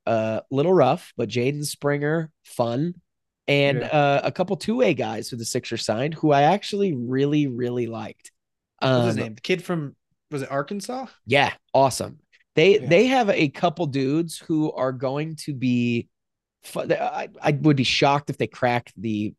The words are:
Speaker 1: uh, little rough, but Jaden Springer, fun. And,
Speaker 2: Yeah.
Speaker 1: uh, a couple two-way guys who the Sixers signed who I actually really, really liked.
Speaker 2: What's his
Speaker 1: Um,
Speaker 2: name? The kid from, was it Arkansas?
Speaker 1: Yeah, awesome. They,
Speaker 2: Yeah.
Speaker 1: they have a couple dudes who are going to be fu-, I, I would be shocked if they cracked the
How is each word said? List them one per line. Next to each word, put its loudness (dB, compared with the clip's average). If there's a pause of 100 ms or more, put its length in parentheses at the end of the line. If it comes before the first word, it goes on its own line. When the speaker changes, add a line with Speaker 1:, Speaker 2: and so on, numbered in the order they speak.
Speaker 1:
uh, 0 (100)
little 2
rough, 2
but -2
Jaden -2
Springer, -2 (120)
fun. -2 (540)
And, 2
Speaker 2:
Yeah. -4
Speaker 1:
uh, 2
a -2
couple -4
two-way 0
guys -4
who -10
the -8
Sixers -6
signed -2
who 0
I 6
actually 2
really, 0
really -4
liked. -12 (480)
Speaker 2:
What's 4
his 0
Speaker 1:
Um, -2
Speaker 2:
name? -10
The -20
kid -2
from, -6 (360)
was -6
it -10
Arkansas? -6 (180)
Speaker 1:
Yeah, 4 (200)
awesome. 2 (360)
They, 6
Speaker 2:
Yeah. -6
Speaker 1:
they 6
have 2
a 0
couple -2
dudes -2
who -2
are -2
going -6
to -10
be 0 (560)
fu-, -8
I, -2 (120)
I 2
would 4
be 0
shocked 2
if -10
they -2
cracked -2
the -6